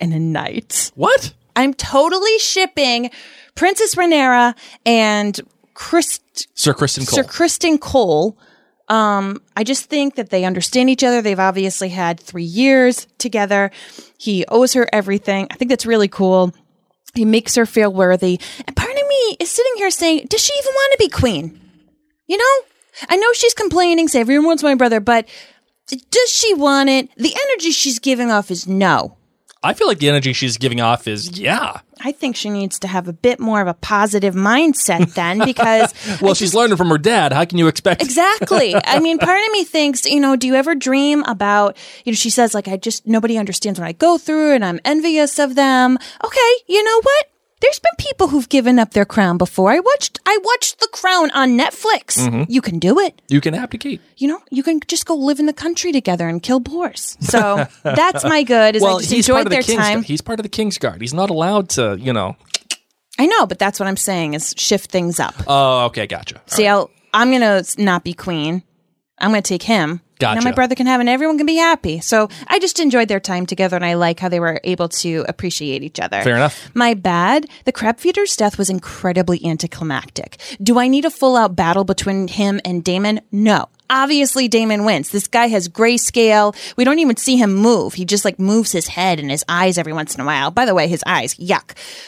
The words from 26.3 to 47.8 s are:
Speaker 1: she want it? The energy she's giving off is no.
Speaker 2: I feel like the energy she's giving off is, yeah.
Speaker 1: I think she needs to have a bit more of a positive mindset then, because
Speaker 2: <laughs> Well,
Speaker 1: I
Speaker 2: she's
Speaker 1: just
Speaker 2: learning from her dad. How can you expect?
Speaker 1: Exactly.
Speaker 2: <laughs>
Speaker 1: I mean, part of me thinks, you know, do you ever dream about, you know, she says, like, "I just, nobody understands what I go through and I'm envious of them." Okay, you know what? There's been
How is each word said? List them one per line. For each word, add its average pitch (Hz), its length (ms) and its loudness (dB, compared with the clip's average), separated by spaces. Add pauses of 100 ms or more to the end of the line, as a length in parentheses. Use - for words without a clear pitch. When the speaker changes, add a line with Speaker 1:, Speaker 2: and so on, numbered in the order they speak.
Speaker 1:
she 440 220 0
want 277 340 2
it? 262 280 0
The 262 180 -2 (160)
energy 339 200 -2
she's 262 280 -2
giving 247 320 0
off 208 200 0
is 175 160 -6
no. 185 500 0 (480)
Speaker 2:
I 175 100 0
feel - 120 0
like 196 140 0
the 143 80 2
energy 139 240 0
she's 123 240 -4
giving 120 240 -2
off 117 260 0
is, 101 320 -8
yeah. 156 420 -4 (200)
Speaker 1:
I 269 100 -6
think 277 240 -6
she - 160 -8
needs 196 300 -6
to 185 80 -8
have 180 180 -6
a 175 60 -10
bit 240 260 0
more 220 220 0
of 180 80 -2
a 170 60 -4
positive 202 600 0
mindset 202 800 2
then, 180 300 -2
because 226 500 2 (120)
Speaker 2:
<laughs> 190 140 -6
Well, 190 120 2
Speaker 1:
I - 20 2
Speaker 2:
she's 190 140 -2
Speaker 1:
just 165 60 -2
Speaker 2:
learning 220 240 2
from 175 100 2
her 156 100 2
dad. 165 340 2
How 156 120 2
can 175 140 -4
you 165 100 4
expect? 175 340 0
Speaker 1:
Exactly. 302 800 2
Speaker 2:
<laughs> - 40 -8
Speaker 1:
I 277 140 2
mean, 330 200 2
part 370 220 2
of 440 120 -2
me 403 100 0
thinks, 294 420 -2
you 285 140 0
know, 269 160 4
do 254 140 -2
you 262 80 2
ever 294 180 2
dream 277 500 0
about, 208 520 0 (280)
you 240 60 -4
know, 220 60 -2
she 226 140 -2
says, 233 240 2
like, 202 120 -4
"I 190 100 -6
just, 220 300 -8
nobody 220 320 0
understands 202 400 -4
what 170 80 -8
I 165 60 -8
go 330 260 4
through 311 360 0
and 226 100 2
I'm 170 200 -4
envious 302 540 0
of 277 160 0
them." 254 420 4 (280)
Okay, 466 280 2 (140)
you 403 160 2
know 453 180 2
what? 571 260 2 (340)
There's 571 180 2
been 659 180 0